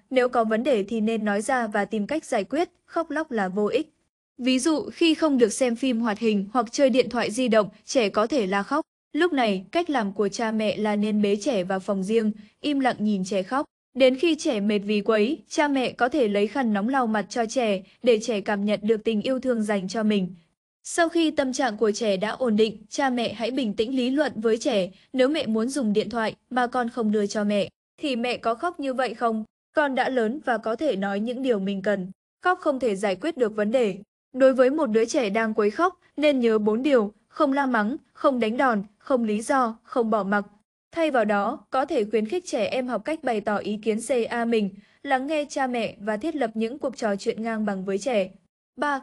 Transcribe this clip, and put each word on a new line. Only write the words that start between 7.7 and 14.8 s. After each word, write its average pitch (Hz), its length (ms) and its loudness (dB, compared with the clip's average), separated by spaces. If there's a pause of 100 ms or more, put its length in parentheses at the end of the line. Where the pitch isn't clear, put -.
trẻ 233 240 2
có 208 180 2
thể 233 200 0
la 202 160 0
khóc. 285 220 -2 (280)
Lúc 339 200 2
này, 214 400 0
cách 349 180 0
làm 226 220 -2
của 202 160 0
cha 220 240 -4
mẹ 214 240 0
là 208 200 -2
nên 208 260 0
bế 202 140 2
trẻ 208 280 0
vào 190 160 -2
phòng 196 220 -2
riêng, 214 300 0 (280)
im 285 200 -2
lặng 254 180 0
nhìn 208 260 0
trẻ 196 180 -2
khóc. 262 240 -4 (280)
Đến 262 240 4
khi 330 160 2
trẻ 294 260 -2
mệt 208 180 2
vì 202 220 -2